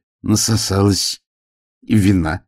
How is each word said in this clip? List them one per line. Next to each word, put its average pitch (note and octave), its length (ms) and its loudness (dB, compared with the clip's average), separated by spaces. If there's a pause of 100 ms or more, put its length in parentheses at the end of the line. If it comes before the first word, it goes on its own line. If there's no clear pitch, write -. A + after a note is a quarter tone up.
(220)
насосалась G2+ 1000 -2 (640)
вина», — F#2 640 0